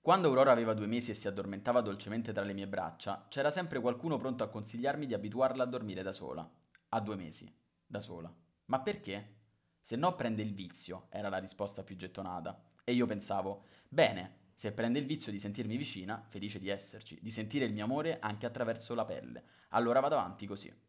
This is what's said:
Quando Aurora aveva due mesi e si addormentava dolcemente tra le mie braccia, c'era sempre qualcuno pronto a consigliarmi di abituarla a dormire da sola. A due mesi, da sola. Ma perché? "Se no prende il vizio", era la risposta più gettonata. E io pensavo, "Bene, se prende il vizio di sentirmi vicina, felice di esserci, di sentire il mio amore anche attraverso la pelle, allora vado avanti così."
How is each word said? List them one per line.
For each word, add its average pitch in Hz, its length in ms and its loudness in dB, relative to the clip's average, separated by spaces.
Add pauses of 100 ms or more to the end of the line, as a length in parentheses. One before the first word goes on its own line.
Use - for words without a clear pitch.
Quando 175 220 8
Aurora 131 240 10
aveva 117 200 6
due 107 140 0
mesi 117 240 0
e 107 40 -2
si - 120 -6
addormentava 101 540 2
dolcemente 110 520 -4
tra 101 120 0
le 101 80 -4
mie 98 160 -6
braccia, 95 600 -4
c'era 139 220 2
sempre 156 300 -2
qualcuno 123 380 0
pronto 120 260 -2
a 104 40 -4
consigliarmi 127 560 -2
di 123 100 -2
abituarla 123 500 2
a - 20 4
dormire 107 380 -4
da 95 80 -2
sola. 69 360 -8 (420)
A 113 100 2
due 104 160 -4
mesi, - 360 -12 (320)
da - 140 -8
sola. 85 340 -10 (340)
Ma - 160 0
perché? 107 520 -6 (460)
"Se - 160 -6
no 175 180 4
prende 113 280 0
il 107 120 -2
vizio", 92 540 -10
era 101 200 -6
la 95 100 0
risposta 98 440 -6
più 95 140 -10
gettonata. 90 640 -8 (220)
E 123 80 2
io 123 120 6
pensavo, 101 600 -2 (240)
"Bene, 101 560 2 (100)
se - 160 -4
prende 117 300 0
il 139 60 -4
vizio 151 260 -4
di 101 80 -4
sentirmi 104 360 -4
vicina, 101 520 -6
felice 104 320 -8
di 95 80 -4
esserci, - 520 -6
di 110 120 -8
sentire 110 320 0
il 110 80 2
mio 104 100 -2
amore 147 380 0
anche 107 260 -4
attraverso 117 480 -2
la 117 100 0
pelle, 64 380 -8 (280)
allora 120 280 6
vado 143 180 6
avanti 101 300 -2
così." 98 260 -8 (160)